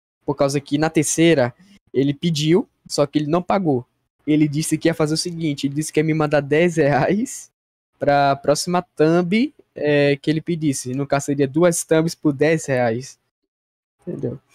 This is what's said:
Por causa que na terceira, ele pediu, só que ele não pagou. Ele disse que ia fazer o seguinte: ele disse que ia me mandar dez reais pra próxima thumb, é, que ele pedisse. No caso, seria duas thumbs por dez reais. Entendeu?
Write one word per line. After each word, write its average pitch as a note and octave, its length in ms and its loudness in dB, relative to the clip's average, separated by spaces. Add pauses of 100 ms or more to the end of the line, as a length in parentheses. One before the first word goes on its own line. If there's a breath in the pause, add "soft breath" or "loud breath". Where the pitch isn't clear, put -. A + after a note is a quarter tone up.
(260)
Por C#3+ 100 -4
causa C#3+ 260 0
que - 160 -4
na D#3 120 0
terceira, D#3 640 2 (400 soft breath)
ele C#3 200 2
pediu, D#3+ 540 0 (200)
só C#3+ 180 -2
que D3 140 -4
ele D3+ 80 -2
não F3 160 0
pagou. D#3+ 420 -2 (400)
Ele D3+ 220 2
disse D3+ 300 -4
que D#3+ 100 -2
ia D#3+ 60 2
fazer D#3 220 -2
o - 20 -2
seguinte: D#3+ 500 -6
ele C#3 80 -6
disse D3+ 160 -6
que - 80 0
ia D3+ 40 2
me D#3 100 0
mandar D3+ 280 0
dez D#3 360 0
reais D3+ 760 0 (460)
pra C#3+ 380 2
próxima F3+ 460 0
thumb, F3+ 720 0 (220)
é, C#3+ 420 2
que - 120 -4
ele D#3 120 0
pedisse. D3 520 -4
No C#3 120 -4
caso, C#3+ 220 -2
seria C#3 200 0
duas E3 360 0
thumbs D#3+ 320 0
por D3+ 180 0
dez D3+ 320 0
reais. B2 540 -4 (920)
Entendeu? C#3 300 -8 (160)